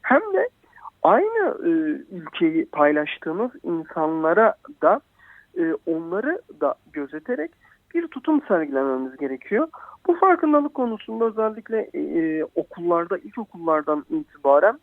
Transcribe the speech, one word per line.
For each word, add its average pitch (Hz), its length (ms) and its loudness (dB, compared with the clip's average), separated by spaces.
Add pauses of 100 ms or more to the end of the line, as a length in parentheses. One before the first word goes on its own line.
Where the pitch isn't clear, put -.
hem 269 180 4
de 427 280 -2 (540)
aynı, 392 600 2
e, 170 40 0 (480)
ülkeyi 160 500 0
paylaştığınız 151 840 0 (120)
insanlara 160 920 0 (280)
da, 202 180 4 (580)
e, 165 160 0 (120)
onları 170 560 -4 (180)
da 143 140 0 (180)
gözeterek 156 580 -8 (440)
bir 339 140 -2
tutum 294 400 0
sergilememiz 135 680 -2
gerekiyor. 147 520 -4 (380)
Bu 349 80 2
farkındalık 311 600 2
konusunda 226 500 -4
özellikle, 220 720 -4
e, 156 500 -2 (100)
okullarda, 170 640 -2
ilkokullardan 160 920 -4
itibaren 156 720 2